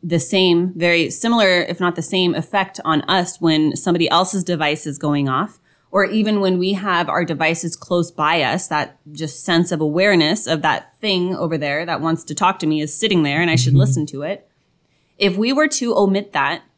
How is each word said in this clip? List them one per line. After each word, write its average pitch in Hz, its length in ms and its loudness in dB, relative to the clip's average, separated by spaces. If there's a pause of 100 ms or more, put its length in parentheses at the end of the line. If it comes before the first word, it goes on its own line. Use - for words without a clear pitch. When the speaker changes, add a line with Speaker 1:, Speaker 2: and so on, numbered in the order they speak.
Speaker 1:
the 165 160 0
same, 185 560 2
very 170 340 2
similar, 208 520 2
if - 180 -6
not 175 160 0
the 170 60 -4
same 180 340 0
effect 185 480 -4
on 156 180 0
us 180 380 -2
when 156 340 2
somebody 175 340 0
else's 185 360 0
device 151 420 -2
is 147 120 -6
going 147 300 0
off, 143 300 -4 (340)
or 196 120 4
even 208 360 0
when 185 160 2
we 185 180 0
have 185 340 -2
our 175 160 0
devices 165 500 -2
close 175 380 -2
by 156 300 0
us, 135 260 -2
that 151 280 -4 (140)
just 151 340 -6
sense 170 280 2
of 160 80 -4
awareness 170 680 2
of 156 160 -2
that 151 380 -2
thing 185 340 -2
over 160 240 -4
there 147 260 -4
that 170 160 -4
wants 160 220 -2
to - 100 -10
talk 185 280 0
to 165 80 -4
me 156 120 0
is 151 160 -2
sitting 196 280 2
there 143 160 0
and 175 100 0
I 160 60 2
should 127 160 2
Speaker 2:
Mm-hmm. 135 80 6
Speaker 1:
listen - 260 2
to 139 160 -12
it. 190 260 -8 (680)
If 190 180 2
we 226 160 2
were 302 140 2
to 240 300 -2
omit 196 360 2
that 143 300 -2 (160)